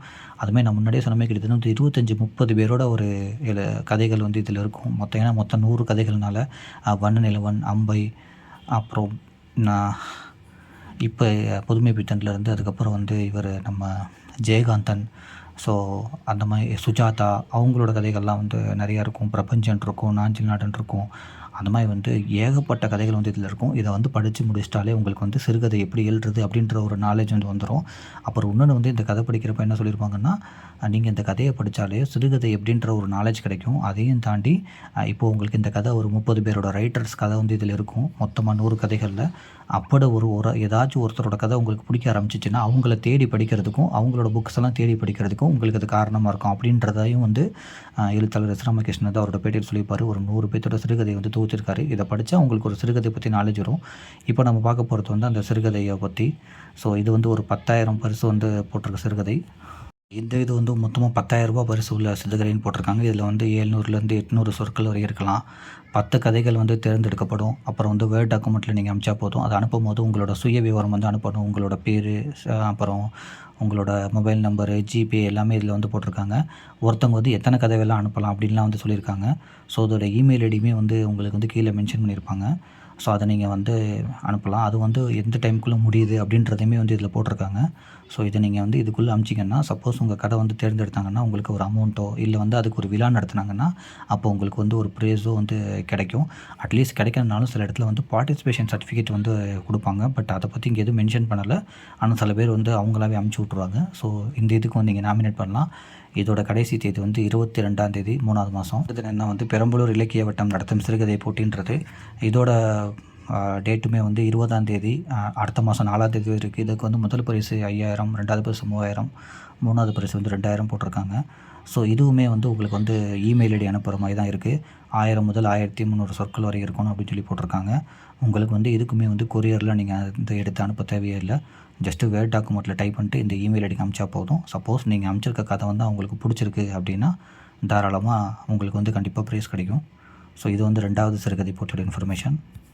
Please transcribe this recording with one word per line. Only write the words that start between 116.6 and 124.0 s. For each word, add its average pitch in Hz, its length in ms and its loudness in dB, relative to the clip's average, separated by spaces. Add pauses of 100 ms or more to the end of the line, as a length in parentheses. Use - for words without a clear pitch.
இதுக்கு 110 200 -2
வந்து 113 160 0
முதல் 113 240 0
பரிசு 110 420 -2
ஐயாயிரம், 104 520 -2
ரெண்டாவது 104 240 0
பரிசு 110 260 -4
மூவாயிரம், 104 440 -4 (560)
மூணாவது 113 240 2
பரிசு 101 300 -4
வந்து 101 160 -2
ரெண்டாயிரம் 104 320 -2
போட்டிருக்காங்க. 101 540 -4 (420)
So 113 220 0
இதுவுமே 127 420 4
வந்து 117 220 2
உங்களுக்கு 104 260 -2
வந்து 104 460 0
email 113 300 4
ஐ 107 40 2
டி 101 120 0
அனுப்புற 98 300 -2
மாதிரி 101 200 -2